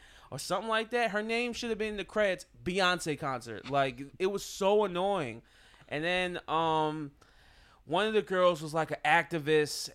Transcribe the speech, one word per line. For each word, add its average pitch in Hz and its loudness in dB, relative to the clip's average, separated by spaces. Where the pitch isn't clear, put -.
or 139 -10
something 196 -4
like 220 0
that. 240 0
Her 208 0
name 233 -2
should 233 -6
have 220 -2
been 214 -4
in 214 -6
the 190 -6
credits, 196 0
Beyonce 180 0
concert. 120 -6
Like, 135 0
it 185 0
was 202 -4
so 208 2
annoying. 175 -2
And 151 -4
then, 180 0
um, 156 0
one 180 0
of 220 -2
the 214 2
girls 180 4
was, 151 -8
like, 156 0
an 151 -4
activist, 156 2